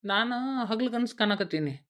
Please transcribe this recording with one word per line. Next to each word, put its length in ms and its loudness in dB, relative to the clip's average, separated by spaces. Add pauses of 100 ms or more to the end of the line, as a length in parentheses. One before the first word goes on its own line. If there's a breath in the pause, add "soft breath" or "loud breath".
ನಾನು 600 0
ಹಗಲು 260 0
ಕನಸು 260 -2
ಕಾಣಕತ್ತೀನಿ. 720 0